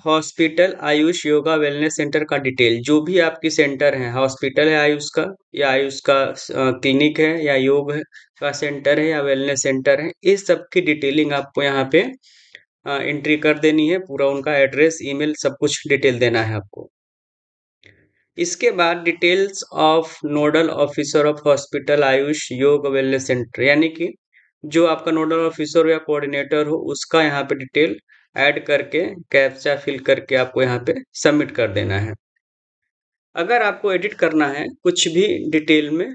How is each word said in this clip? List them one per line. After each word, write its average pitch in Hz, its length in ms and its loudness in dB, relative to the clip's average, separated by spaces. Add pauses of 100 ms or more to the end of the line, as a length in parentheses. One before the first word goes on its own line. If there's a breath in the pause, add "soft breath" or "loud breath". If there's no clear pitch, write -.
hospital, 160 760 2
आयुष, 151 440 2
yoga, 151 300 2
wellness 147 420 0
center 151 260 0
का 151 140 -4
detail, 123 440 2
जो 147 200 2
भी 175 180 0
आपकी 160 300 0
center 143 460 2
है, 123 180 -4
हॉस्पिटल 135 540 0
है 156 80 2
आयुष 147 340 0
का 185 260 -4 (200)
या 143 140 0
आयुष 135 300 -2
का, 135 240 2
अ, - 120 -6 (200)
clinic 135 640 0
है 156 260 2
या 143 100 0
योग 143 360 2
है, 151 100 -6 (380 loud breath)
का 143 120 -4
center 143 480 0
है 156 80 2
या 156 140 0
wellness 139 420 0
center 135 380 2
है, 160 100 -6 (120)
इस 196 240 2
सब - 260 0
की 180 80 2
डिटेलिंग 147 520 0
आपको 139 300 -4
यहाँ 135 280 0
पे, 160 100 6 (840 loud breath)
अ, 135 40 -10
entry 143 480 -2
कर 151 220 0
देनी 156 300 4
है, 185 100 0
पूरा 139 280 -2
उनका 139 300 0
address, 139 460 2
email, 143 300 -2
सब 143 260 -2
कुछ 147 300 -2
detail 139 300 2
देना 117 220 2
है 110 140 -2
आपको। - 340 -10 (1500 soft breath)
इसके 175 340 -2
बाद 175 340 0
details 180 760 -2
of 160 260 4 (260)
nodal 151 380 2
officer 147 560 0
of 147 100 0 (120)
hospital, 147 560 0
Ayush, 139 480 0
Yog, 139 360 2
Wellness 135 400 0
Center, 123 360 -2
यानी 147 260 4
कि 170 260 -8 (500 soft breath)
जो 160 220 2
आपका 160 240 -2
nodal 160 260 0
officer 160 520 0
या 160 80 4
coordinator 147 720 -2
हो, 151 80 -2
उसका 160 480 -2
यहाँ 143 200 0
पे 135 120 -4
detail 147 400 0 (420 soft breath)
add 143 280 0
करके, 147 400 -2 (100)
captcha 139 600 -4
fill 139 240 -8
करके 135 360 -2
आपको 127 260 0
यहाँ 123 180 0
पे - 140 -2 (200)
submit 147 380 0
कर 113 160 -2
देना 101 320 -2
है। 101 140 -6 (1200)
अगर 220 260 0
आपको 202 320 -2
edit 180 200 -2
करना 156 340 2
है 143 200 -6 (160)
कुछ 175 240 2
भी 175 420 0
detail 151 400 2
में, 180 260 -4